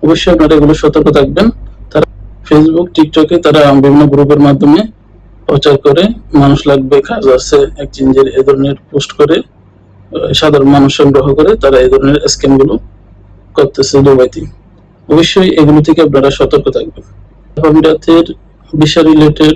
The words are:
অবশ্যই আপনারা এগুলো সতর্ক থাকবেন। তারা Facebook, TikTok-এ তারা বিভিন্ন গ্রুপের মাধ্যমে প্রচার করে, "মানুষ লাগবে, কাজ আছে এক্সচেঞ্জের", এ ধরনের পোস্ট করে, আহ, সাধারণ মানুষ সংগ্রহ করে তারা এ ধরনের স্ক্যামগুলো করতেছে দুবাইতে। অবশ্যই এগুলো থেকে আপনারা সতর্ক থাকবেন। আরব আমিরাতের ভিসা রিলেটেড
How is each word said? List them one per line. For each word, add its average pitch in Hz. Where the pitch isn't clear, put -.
অবশ্যই 165
আপনারা 156
এগুলো 147
সতর্ক 151
থাকবেন। 147
তারা 151
Facebook, 160
TikTok-এ 160
তারা 147
বিভিন্ন 139
গ্রুপের 143
মাধ্যমে 143
প্রচার 143
করে, 147
"মানুষ 143
লাগবে, 139
কাজ 175
আছে 127
এক্সচেঞ্জের", 135
এ 131
ধরনের 135
পোস্ট -
করে, 151
আহ, -
সাধারণ 147
মানুষ 139
সংগ্রহ 139
করে 165
তারা 135
এ 127
ধরনের 139
স্ক্যামগুলো 139
করতেছে 139
দুবাইতে। 135
অবশ্যই 165
এগুলো 151
থেকে 160
আপনারা 139
সতর্ক 139
থাকবেন। -
আরব 156
আমিরাতের 156
ভিসা 151
রিলেটেড 156